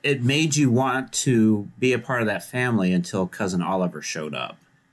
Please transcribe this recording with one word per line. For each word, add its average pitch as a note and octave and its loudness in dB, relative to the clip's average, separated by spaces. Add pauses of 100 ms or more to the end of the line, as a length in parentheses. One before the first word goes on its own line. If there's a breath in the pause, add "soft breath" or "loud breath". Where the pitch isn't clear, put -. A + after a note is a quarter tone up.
it C#3 0
made C#3+ 2
you C#3+ 4
want C3 0
to A2 2
be B2+ 2
a A#2 0
part B2 -4
of A2 0
that G2+ -4
family A#2 0
until F#2 0
Cousin F#2 -4
Oliver F2 -2
showed D2+ -8
up. B1 -10 (340)